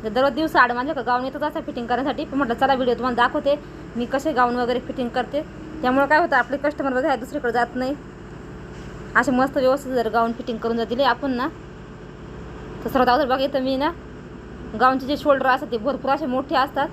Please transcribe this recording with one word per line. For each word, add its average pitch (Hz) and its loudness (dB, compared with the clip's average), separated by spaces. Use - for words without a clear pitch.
तर 220 -2
दररोज 262 2
दिवस 311 -2
आड 247 6
माझ्याकडं 247 -2
गाऊन 247 0
येतच 269 -4
असतं 311 -2
फिटिंग 240 -6
करण्यासाठी. 247 0
पण 262 -4
म्हटलं 254 2
चला 269 4
व्हिडिओ 247 2
तुम्हाला 240 -2
दाखवते 240 2
मी 240 -2
कसे 269 0
गाऊन 247 4
वगैरे 247 0
फिटिंग 247 -4
करते. 254 -2
त्यामुळे 262 4
काय 302 6
होतं, 339 4
आपले 240 2
कस्टमर 285 -2
वगैरे 262 2
दुसरीकडे 247 -4
जात 240 2
नाही. 254 -2
असे 247 4
मस्त 262 2
व्यवस्थित 262 2
जर 233 2
गाऊन 233 2
फिटिंग 233 -6
करून 233 -2
जर 233 0
दिले 240 0
आपण 269 2
ना, 254 -2
तर 226 -4
सर्वात 247 4
अगोदर 262 6
बघा 262 2
इथं 269 0
मी 262 0
ना 294 0
गाऊनचे 254 4
जे 285 0
शोल्डर 277 2
असतात 262 2
ते 240 -4
भरपूर 262 -2
असे 277 0
मोठे 262 -2
असतात. 277 2